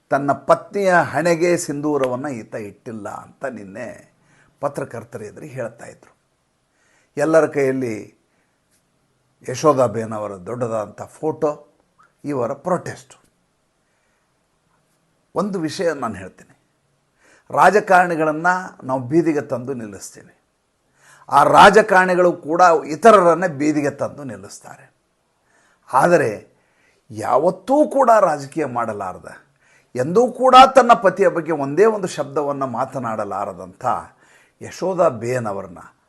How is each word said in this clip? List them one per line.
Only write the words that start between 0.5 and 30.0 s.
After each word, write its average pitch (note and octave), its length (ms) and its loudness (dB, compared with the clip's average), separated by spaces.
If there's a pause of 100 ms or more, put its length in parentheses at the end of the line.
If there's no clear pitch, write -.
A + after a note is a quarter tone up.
ಹಣೆಗೆ E3 640 0
ಸಿಂಧೂರವನ್ನು C#3+ 720 -4
ಈತ A#2 280 -12
ಇಟ್ಟಿಲ್ಲ G#2+ 540 -14
ಅಂತ - 360 -14
ನಿನ್ನೆ G#2+ 680 -14 (460)
ಪತ್ರಕರ್ತರ B2 600 -10
ಎದುರಿಗೆ G#2 320 -18
ಹೇಳ್ತಾ A#2 320 -12
ಇದ್ರು. - 320 -20 (1000)
ಎಲ್ಲರ D3+ 300 2
ಕೈಯಲ್ಲಿ C3 720 -4 (1300)
ಯಶೋಧಾಬೇನ್ A#2+ 640 0
ಅವರ G#2 220 -8
ದೊಡ್ಡದಾದಂಥ A2 640 -8
ಫೋಟೋ, D3+ 680 -6 (580)
ಇವರ C3+ 280 -4
ಪ್ರೊಟೆಸ್ಟ್. D#3 600 -8 (2250)
ಒಂದು F#3+ 240 -4
ವಿಷಯ D#3+ 340 -4
ನಾನು A#2+ 220 -8
ಹೇಳ್ತೀನಿ, - 440 -20 (920)
ರಾಜಕಾರಣಿಗಳನ್ನು F3 1300 2
ನಾವು C3 140 -4
ಬೀದಿಗೆ D3 420 0
ತಂದು B2+ 320 -8
ನಿಲ್ಲಿಸ್ತೀವಿ, - 640 -16 (920)
ಆ C#3+ 140 4
ರಾಜಕಾರಣಿಗಳು F#3 920 6
ಕೂಡ E3 280 -2 (240)
ಇತರರನ್ನೇ E3+ 640 4
ಬೀದಿಗೆ D3 420 -2
ತಂದು C3 340 -8
ನಿಲ್ಲಿಸ್ತಾರೆ. - 720 -18 (1000)
ಆದರೆ C3+ 640 0 (540)
ಯಾವತ್ತೂ D3 760 0
ಕೂಡ C4 220 0 (100)
ರಾಜಕೀಯ D3+ 460 -2
ಮಾಡಲಾರದ, G#2 640 -8 (680)
ಎಂದೂ F#3 360 0